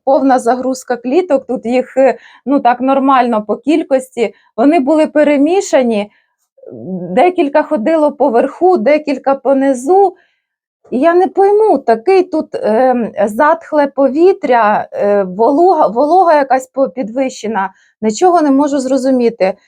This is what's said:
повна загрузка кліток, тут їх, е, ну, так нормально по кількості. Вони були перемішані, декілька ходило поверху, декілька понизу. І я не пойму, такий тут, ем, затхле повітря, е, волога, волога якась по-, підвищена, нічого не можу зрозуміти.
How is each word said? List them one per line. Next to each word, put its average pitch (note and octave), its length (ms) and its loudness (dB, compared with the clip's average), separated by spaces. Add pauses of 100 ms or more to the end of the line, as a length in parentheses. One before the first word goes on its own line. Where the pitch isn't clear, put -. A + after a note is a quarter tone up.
повна C4+ 340 2
загрузка B3+ 580 -4
кліток, C4+ 500 -2
тут A3 200 -8
їх, B3 300 -4
е, C4 220 2 (280)
ну, C4+ 140 0
так A#3+ 200 0
нормально C4 640 0
по G#3 140 -6
кількості. C4 800 -2 (220)
Вони C4+ 240 2
були D4+ 260 0
перемішані, D4 1040 0 (1000)
декілька D4+ 520 0
ходило D4+ 500 -2
поверху, C#4+ 640 0
декілька C#4 580 -2
понизу. C#4 840 0 (720)
І A#3 80 -4
я E4 160 2
не F4+ 120 2
пойму, G4 520 2
такий A#3+ 440 2
тут, D#4+ 320 -6
ем, A#3+ 580 -2 (140)
затхле D4 600 0
повітря, C4+ 1080 0
е, G3+ 300 0
волога, C#4 640 2
волога D#4 480 2
якась C4 320 0
по-, C4+ 220 -4
підвищена, A3 840 -6 (280)
нічого D#4+ 420 2
не D4 80 2
можу C#4 280 0
зрозуміти. B3 760 0 (140)